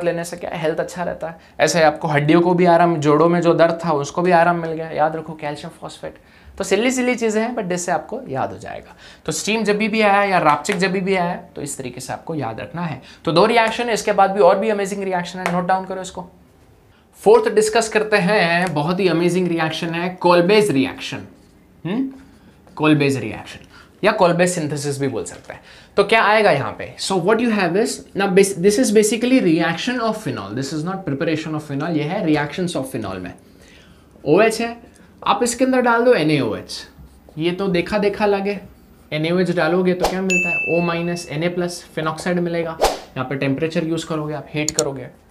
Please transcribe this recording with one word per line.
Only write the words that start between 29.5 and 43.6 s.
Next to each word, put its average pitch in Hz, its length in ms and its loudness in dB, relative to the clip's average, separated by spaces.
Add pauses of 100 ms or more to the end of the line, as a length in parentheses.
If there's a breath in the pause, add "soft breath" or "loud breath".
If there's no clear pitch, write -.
of 226 160 -2
phenol, 104 380 -8
this 135 200 -6
is 156 120 -4
not 190 100 -6 (120)
preparation 156 460 -4
of 151 60 -4 (100)
phenol, 143 200 -4
ये 151 120 0
है 175 240 -4
reactions 151 500 -2
of 135 200 -6
phenol 95 200 -8
में। 90 180 -12 (920 loud breath)
ओएच 220 340 4
है, 233 160 -4 (500 loud breath)
आप 202 160 0
इसके 247 220 0
अंदर 254 160 2
डाल 233 240 2
दो 247 100 6
एनएओएच, 135 720 -2 (520)
ये 170 140 0
तो 196 160 -2
देखा 175 300 0
देखा 202 280 0
लगे, 196 340 -2 (520)
एनएओएच 170 380 0
डालोगे 175 440 2
तो 180 160 0
क्या 185 120 -4
मिलता 180 260 -2
है? 165 300 -2
ओ - 20 2
माइनस 170 500 -4
एनए 156 180 -4
प्लस 175 360 -6 (100)
फिनॉक्साइड 160 440 -4
मिलेगा। 170 460 -4
यहाँ - 400 -6
पे 139 120 -6
temperature 151 480 -2